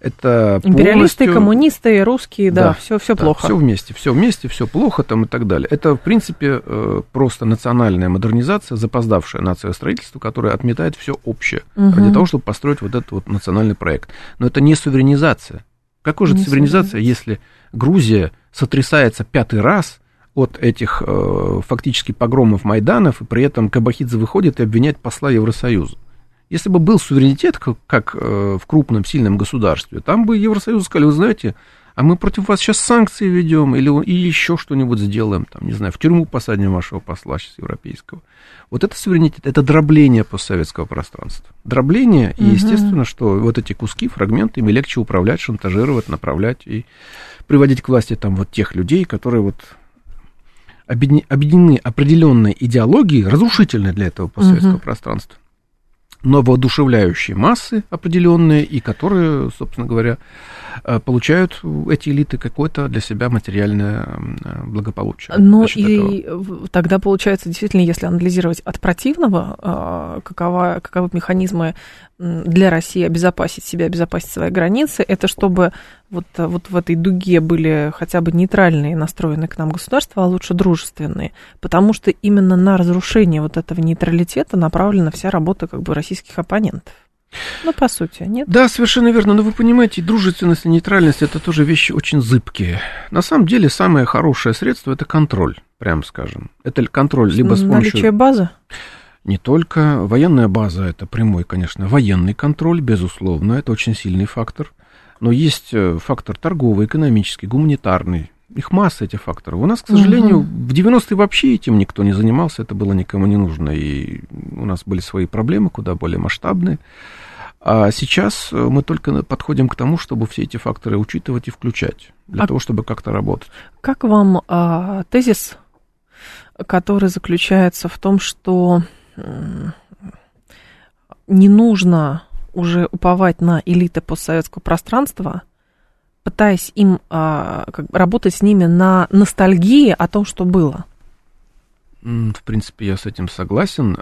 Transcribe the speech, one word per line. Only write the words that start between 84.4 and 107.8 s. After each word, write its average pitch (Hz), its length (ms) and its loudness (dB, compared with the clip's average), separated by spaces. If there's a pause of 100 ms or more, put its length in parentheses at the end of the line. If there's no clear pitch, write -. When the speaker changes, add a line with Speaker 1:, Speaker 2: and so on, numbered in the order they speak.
Speaker 2:
направлена 175 540 0
вся 190 200 -6
работа 170 360 -2
как - 160 -10
бы 160 120 -4
российских - 440 -10
оппонентов. 196 560 -6 (720)
Ну, 330 80 -2
по 254 160 0
сути, - 360 -8
нет? 202 220 -6
Speaker 1:
Да, 240 220 4
совершенно 240 420 2
верно. 208 220 4
Но 214 100 4
вы 214 100 0
понимаете, 233 500 2
дружественность 185 640 0
и - 20 -2
нейтральность — 165 540 2
это 151 180 -2
тоже 156 240 0
вещи 135 280 0
очень 151 280 -2
зыбкие. 110 580 -2 (320)
На 180 120 -2
самом 262 240 2
деле, 185 240 2
самое 165 340 2
хорошее 127 500 0
средство — 220 380 -6
это 139 140 -6
контроль, 101 500 0 (220)
прямо 80 240 -4
скажем. - 480 -14 (120)
Это 131 200 -4
л-, 113 60 -2
контроль 135 440 0
либо 123 220 4
с 190 80 2
Speaker 2:
М, 196 60 0
Speaker 1:
помощью 202 260 4
Speaker 2:
наличие 220 180 2
базы? 220 380 2 (720)
Speaker 1:
Не 98 140 -2
только. 151 640 0
Военная 123 460 2
база — 98 360 -2
это 90 220 -8
прямой, 104 380 -2
конечно, 92 440 -6
военный 101 460 2
контроль, 160 480 -2
безусловно, 92 720 -2
это 135 180 -4
очень 110 220 -2
сильный 95 320 -4
фактор. - 460 -10 (480)
Но 117 100 0
есть, 143 420 0
э, 92 320 0
фактор 113 320 -6
торговый, 127 500 0
экономический, 117 600 0
гуманитарный. 95 840 -2 (240)